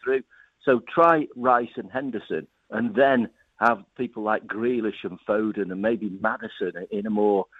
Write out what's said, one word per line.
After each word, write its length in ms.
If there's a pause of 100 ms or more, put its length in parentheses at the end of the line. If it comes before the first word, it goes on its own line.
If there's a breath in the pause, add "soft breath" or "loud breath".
through. 200 (420 soft breath)
So 160 (120)
try 340 (100)
Rice 400
and 140
Henderson 560 (240)
and 240
then 340 (320)
have 240 (120)
people 260
like 240
Grealish 580
and 140 (100)
Foden 420
and 120
maybe 260 (120)
Maddison 720
in 160
a 40
more 360 (140)